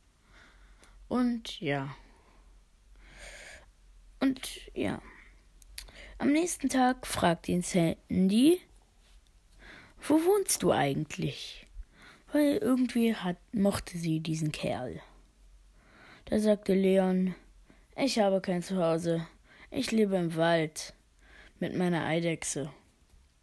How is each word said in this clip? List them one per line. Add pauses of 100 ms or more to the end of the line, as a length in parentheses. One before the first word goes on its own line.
(1080)
Und
ja. (2250)
Und (240)
ja. (1120)
Am
nächsten
Tag
fragte
ihn
Sandy, (1400)
"Wo
wohnst
du
eigentlich?" (640)
Weil
irgendwie
hat, (160)
mochte
sie
diesen
Kerl. (1200)
Da
sagte
Leon, (600)
"Ich
habe
kein
Zuhause. (440)
Ich
lebe
im
Wald (640)
mit
meiner
Eidechse." (720)